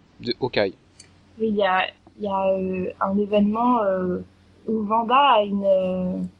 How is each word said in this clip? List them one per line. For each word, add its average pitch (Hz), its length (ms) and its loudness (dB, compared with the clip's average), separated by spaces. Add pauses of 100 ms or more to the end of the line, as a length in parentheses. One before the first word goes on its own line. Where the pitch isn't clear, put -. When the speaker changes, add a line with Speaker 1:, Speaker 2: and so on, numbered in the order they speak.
(220)
Speaker 1:
de 117 200 -6
Hawkeye. 107 320 0 (640)
Speaker 2:
Oui, 220 100 0
il 202 60 -2
y 202 80 2
a, 185 240 2 (320)
il 208 40 -6
y 208 40 -4
a, 190 260 0
euh, 185 380 -4 (100)
un 196 160 -2
événement, 208 680 2
euh, 185 360 -2 (460)
où 220 220 -2
Wanda 226 280 0
a 254 280 6
une, 202 220 -4
euh, 185 520 0 (220)